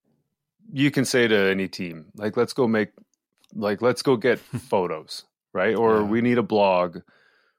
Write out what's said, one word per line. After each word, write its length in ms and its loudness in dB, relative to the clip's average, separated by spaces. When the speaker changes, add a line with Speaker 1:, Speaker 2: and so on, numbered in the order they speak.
Speaker 1:
you 180 2
can 140 0
say 240 2
to 80 4
any 320 0
team, 380 -12
like, 220 -4
"Let's 160 -2
go 120 2
make, 240 0
like, 300 -4
let's 200 0
go 140 2
get 220 0
Speaker 2:
<laughs> 340 -14
Speaker 1:
photos," 520 -6
right? 240 0
Or, 200 2
Speaker 2:
Yeah. 80 2
Speaker 1:
"We 180 0
need 160 2
a 40 2
blog," 580 0